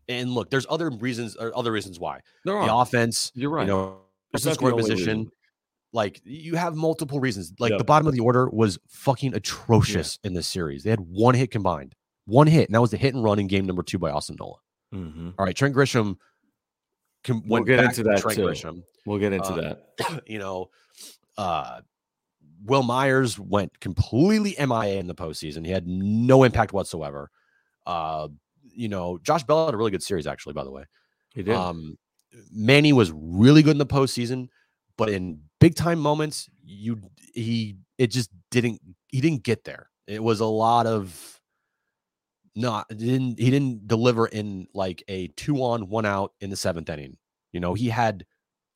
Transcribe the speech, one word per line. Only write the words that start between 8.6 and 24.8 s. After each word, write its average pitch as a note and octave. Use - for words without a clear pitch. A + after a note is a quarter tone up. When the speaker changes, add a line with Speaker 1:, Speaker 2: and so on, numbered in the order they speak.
Speaker 1:
fucking -
atrocious G#2
Speaker 2:
Yeah. G#2
Speaker 1:
in F2+
this E2
series. C#2+
They G#2+
had A2
one G2
hit B2+
combined. E2+
One B2+
hit, D#3
and G2
that A#2
was A#2+
the G#2
hit B2
and B2
run G#2
in G2
game F#2+
number F2+
two F#2+
by E2
Austin D2
Nola. G1+
Speaker 2:
Mm-hmm. E2+
Speaker 1:
All G2
right, F#2
Trent C#3
Grisham A#2+
can, A#2+
Speaker 2:
We'll G#2
Speaker 1:
went A#2
Speaker 2:
get C3
Speaker 1:
back A#2+
Speaker 2:
into A#2
Speaker 1:
to A2
Speaker 2:
that, G2+
Speaker 1:
Trent A2
Speaker 2:
too. G2+
Speaker 1:
Grisham. F2
Speaker 2:
We'll G#2
get G2+
into F#2+
Speaker 1:
Uh, E2
Speaker 2:
that. D#3
Speaker 1:
<clears throat> -
you G#2+
know, F#2+
uh, D#2
Wil C3
Myers C3
went F#2+
completely G3
M C#3
I A2+